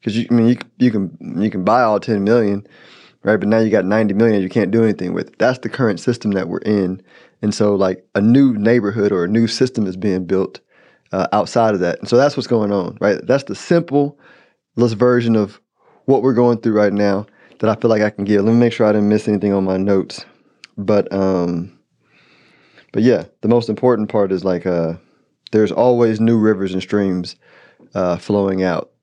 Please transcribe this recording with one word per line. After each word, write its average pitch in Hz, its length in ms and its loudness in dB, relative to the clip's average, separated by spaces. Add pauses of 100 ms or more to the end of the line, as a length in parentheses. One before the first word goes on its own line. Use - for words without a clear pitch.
'Cause 107 140 -6
you, 113 160 -4
I - 20 2
mean, 117 140 4
you, 120 100 2 (200)
you 123 140 2
can, 98 260 -6 (240)
you 104 80 0
can 95 140 -6
buy 110 180 2
all 107 180 2
ten 104 240 -2
million, 104 420 0 (580)
right? 107 140 2
But 98 120 -2
now 113 80 2
you 113 140 2
got 101 140 2
ninety 104 280 0
million 107 280 2
you 92 80 -4
can't 98 200 0
do 113 140 2
anything 92 300 -2
with. - 260 -8
That's 123 200 2
the 113 100 -8
current 104 300 -2
system 113 320 -4
that 95 160 -2
we're 90 120 -6
in. 95 420 -2 (400)
And 104 140 -2
so, 104 200 2
like, 95 380 -2
a 101 80 0
new 127 320 4
neighborhood 104 580 0
or 90 120 0
a 87 40 -2
new 113 200 2
system 123 400 -2
is 92 100 -8
being 92 280 -2
built, 95 360 -4 (500)
uh, 95 200 -2
outside 107 420 0
of 95 60 -2
that. 87 200 -2
And - 80 -12
so 117 100 2
that's 139 200 2
what's 127 100 -8
going 107 240 0
on, 92 300 -4
right? 98 240 0
That's 131 200 0
the 101 100 -10
simplest 143 600 0 (600)
version 117 580 2
of 104 240 -2 (460)
what 135 160 2
we're 127 120 2
going 120 260 2
through 113 140 -2
right 104 200 2
now 101 320 0 (340)
that 110 100 0
I 107 60 0
feel 117 140 0
like 110 140 2
I 104 80 0
can 101 140 -8
give. 101 200 2
Let 113 80 2
me 117 60 4
make 117 140 2
sure 113 120 0
I 107 60 4
didn't 104 180 2
miss 104 180 0
anything 101 260 0
on 98 100 0
my 95 140 -2
notes. 98 460 -2 (540)
But, 101 340 0
um, 92 680 -2 (1160)
but 107 80 0
yeah, 110 240 2 (160)
the 104 60 -4
most 117 220 2
important 110 400 0
part 101 220 -2
is, 92 140 -4
like, 90 220 -2
uh, 85 260 -2 (580)
there's 107 200 2
always 120 480 2
new 113 180 2
rivers 98 360 0
and 92 80 -4
streams, 92 540 -4 (600)
uh, 90 220 -2
flowing 98 440 -2
out. 87 300 -2 (120)